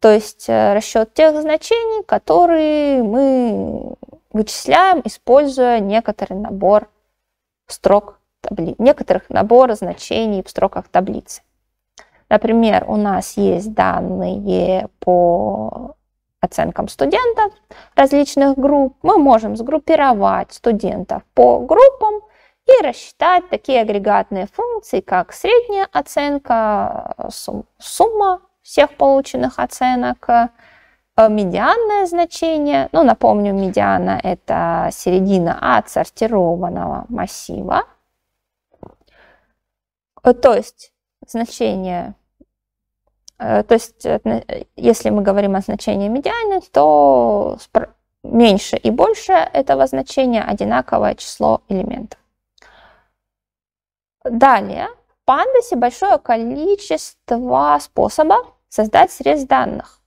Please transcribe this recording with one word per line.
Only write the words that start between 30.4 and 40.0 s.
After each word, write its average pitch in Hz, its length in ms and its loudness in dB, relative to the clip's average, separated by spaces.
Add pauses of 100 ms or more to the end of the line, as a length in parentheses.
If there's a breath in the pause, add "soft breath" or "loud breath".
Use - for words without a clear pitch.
медианное 226 880 2
значение. 320 840 -2
Ну, 320 120 4
напомню, 208 480 2
медиана — 190 680 -2
это 170 720 -4
середина 185 840 0
отсортированного 175 1300 -4
массива. - 760 -6 (2500 soft breath)